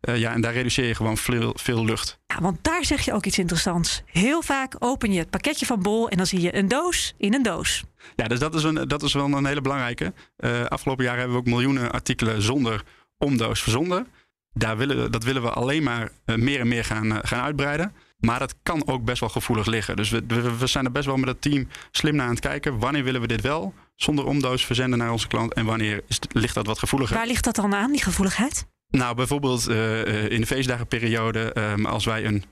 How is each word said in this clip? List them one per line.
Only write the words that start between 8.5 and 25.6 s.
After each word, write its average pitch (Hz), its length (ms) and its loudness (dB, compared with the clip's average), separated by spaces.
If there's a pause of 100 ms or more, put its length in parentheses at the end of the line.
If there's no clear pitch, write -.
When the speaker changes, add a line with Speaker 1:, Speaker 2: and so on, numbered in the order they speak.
Speaker 1:
is 151 80 2
een, 156 240 0
dat 147 160 -2
is 143 100 0
wel 143 200 2
een 139 120 2
hele 143 160 0
belangrijke. 135 520 -2 (220)
Eh, 120 300 -2
afgelopen 131 400 -2
jaar 123 120 0
hebben 123 160 -2
we 123 80 2
ook 123 60 -6
miljoenen 123 440 2
artikelen 113 500 0
zonder 117 420 0 (340)
omdoos 113 440 0
verzonden. 180 460 0 (500)
Daar 110 200 0
willen, 123 340 0
dat 113 120 -2
willen 131 180 0
we 117 80 0
alleen 135 340 0
maar, 117 280 -2 (140)
eh, 117 100 0
meer 131 240 2
en 120 80 0
meer 117 180 0
gaan, 110 260 -2
eh, 107 100 0
gaan - 220 -2
uitbreiden. 147 500 -2 (240)
Maar 117 220 2
dat 135 240 -4
kan 156 240 0
ook 127 160 0
best 123 160 0
wel 113 100 0
gevoelig 110 360 0
liggen. 110 300 0
Dus 104 140 0
we, 117 180 0
we, 117 300 0
we 123 100 0
zijn 135 180 0
er 123 60 0
best 139 140 -2
wel 135 120 0
met 131 120 2
het 123 120 -6
team 139 260 2 (240)
slim 151 240 2
naar 131 100 2
aan 120 60 0
het 117 80 0
kijken. 139 400 -2
Wanneer 135 240 2
willen 127 180 0
we 117 60 -2
dit 113 140 0
wel 160 320 -2 (220)
zonder 147 300 2
omdoos 131 400 0
verzenden 123 340 2
naar 117 120 0
onze 113 160 -2
klant? 113 260 0
En 117 120 0